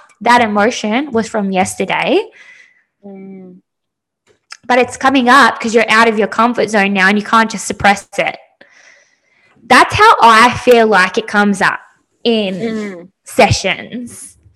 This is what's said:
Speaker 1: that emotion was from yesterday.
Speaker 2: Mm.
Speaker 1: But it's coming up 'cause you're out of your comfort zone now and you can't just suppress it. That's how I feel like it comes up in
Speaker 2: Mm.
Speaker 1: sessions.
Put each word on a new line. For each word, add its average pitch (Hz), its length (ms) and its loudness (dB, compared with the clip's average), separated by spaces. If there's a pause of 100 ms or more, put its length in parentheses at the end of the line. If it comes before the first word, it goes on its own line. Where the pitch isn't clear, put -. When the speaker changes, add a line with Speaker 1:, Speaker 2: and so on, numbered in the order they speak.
(200)
Speaker 1:
that 240 220 2
emotion 220 680 -2
was 226 160 -2
from 202 260 -6
yesterday. 190 760 -2 (720)
Speaker 2:
Mm. 190 600 -20 (1040)
Speaker 1:
But 247 120 2
it's 247 200 -2
coming 254 320 0
up 254 280 4
'cause 220 160 -4
you're 226 160 2
out 226 160 4
of 220 120 0
your 202 100 0
comfort 226 400 -2
zone 202 240 0
now 190 160 2
and 208 100 2
you 202 60 -4
can't 226 260 0
just 190 160 -10
suppress 202 400 -2 (120)
it. 156 180 -4 (1300)
That's 285 280 2
how 427 260 6
I 226 380 4
feel 233 280 4
like 190 300 0
it 220 100 -4
comes 202 360 0
up 160 180 -2 (420)
in 214 320 -2
Speaker 2:
Mm. 208 560 -10 (140)
Speaker 1:
sessions. - 1120 -4 (200)